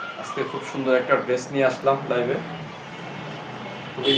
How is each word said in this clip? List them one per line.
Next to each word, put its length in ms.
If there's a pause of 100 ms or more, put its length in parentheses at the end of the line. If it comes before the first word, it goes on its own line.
(220)
আজকে 180 (100)
খুব 120 (100)
সুন্দর 280
একটা 140 (100)
ড্রেস 280
নিয়ে 180
আসলাম 260 (140)
লাইভে। 260 (1600)
খুবই 260